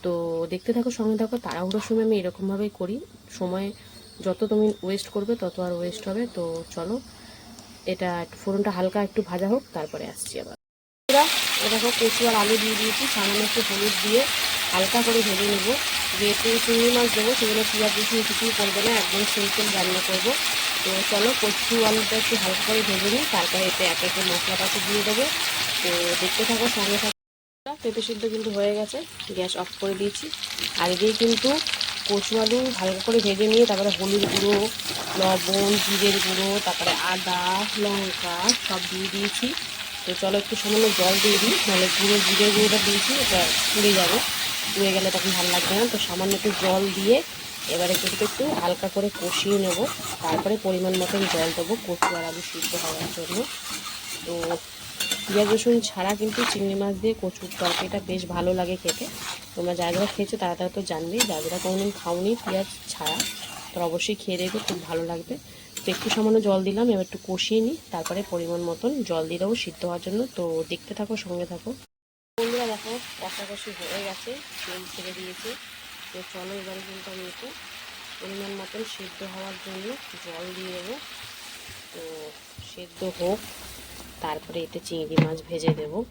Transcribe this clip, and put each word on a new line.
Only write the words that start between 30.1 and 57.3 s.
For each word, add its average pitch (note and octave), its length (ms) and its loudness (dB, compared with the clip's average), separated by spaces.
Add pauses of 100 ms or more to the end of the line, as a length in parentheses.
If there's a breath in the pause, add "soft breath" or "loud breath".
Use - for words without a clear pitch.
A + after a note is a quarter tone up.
আর E3+ 140 2
এদিকে G#3 280 4
কিন্তু A#3 280 4 (580)
কচু G3+ 340 2
আলু A3 160 4 (200)
হালকা F#3+ 280 0
করে A#3 200 4
ভেজে G3 260 4
নিয়ে A#3 180 8
তারপরে G3+ 280 4
হলুদ G3 340 2
গুঁড়ো, G3+ 240 4 (640)
লবণ, F#3+ 500 4 (140)
জিরের G3 400 4
গুঁড়ো, F#3+ 240 0 (180)
তারপরে E3+ 260 0 (200)
আদা, F#3 280 0 (420)
লঙ্কা F#3+ 540 -2 (300)
সব F#3 140 0 (100)
দিয়ে F#3+ 240 -4
দিয়েছি। G3+ 340 -2 (560)
তো F#3 60 -4 (120)
চলো G3 200 2
একটু - 200 -4
সামান্য G#3+ 240 4 (120)
জল F#3 160 6 (100)
দিয়ে G3+ 180 6
দিই, B3 120 4 (120)
নাহলে F#3 200 4 (100)
গুঁড়ো G3+ 200 6 (100)
জিরের G3+ 280 6
গুঁড়োটা G#3+ 320 6
দিয়েছি, G3+ 260 2 (100)
এটা F#3+ 180 4 (320)
পুড়ে G#3 260 6
যাবে, F3+ 200 4 (540)
পুড়ে G3 240 2
গেলে F#3+ 180 2
তখন F#3 220 0
ভালো F3+ 180 2
লাগবে F3+ 240 2
না। A#3 140 4
তো G#3 140 -2
সামান্য F#3+ 320 0
একটু G#3+ 120 2 (120)
জল F#3+ 200 4 (140)
দিয়ে G3+ 200 6 (580)
এবারে F3+ 280 2
কিন্তু F#3+ 260 0
একটু - 160 -2 (160)
হালকা F3 340 0
করে G3+ 140 0 (120)
কষিয়ে G3 440 0
নেব, F3 140 0 (460)
তারপরে D#3+ 300 2 (120)
পরিমাণ F#3 260 2 (100)
মতন G3 200 0 (100)
জল E3 240 2
দেবো E3+ 160 0 (140)
কচু F3 320 2
আর E3 120 -4
আলু E3+ 200 -8
সিদ্ধ D#3+ 220 -4 (100)
হওয়ার D#3+ 340 -4
জন্য। E3+ 200 -4 (880)
তো E3+ 100 -4 (880)
পেঁয়াজ G#3 280 4
রসুন A#3 220 6 (140)
ছাড়া F#3+ 320 0
কিন্তু G#3+ 200 0 (120)
চিংড়ি G3 300 0
মাছ G3+ 200 0
দিয়ে A3 200 2
কচুর F#3 260 -6 (120)